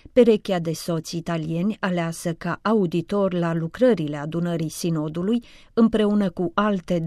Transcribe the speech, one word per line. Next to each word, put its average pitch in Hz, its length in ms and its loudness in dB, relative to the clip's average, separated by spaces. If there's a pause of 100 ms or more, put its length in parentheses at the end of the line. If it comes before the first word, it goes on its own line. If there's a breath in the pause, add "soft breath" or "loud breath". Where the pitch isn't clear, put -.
(140 loud breath)
perechea 214 460 4
de 160 140 -4
soți 165 440 -6
italieni 165 600 -4
aleasă 170 580 -2
ca - 240 -6
auditor 196 720 0
la 170 200 0
lucrările 165 640 2
adunării 165 520 -4
Sinodului, 170 720 -2 (300 loud breath)
împreună 208 560 2
cu 175 240 -2
alte 196 540 0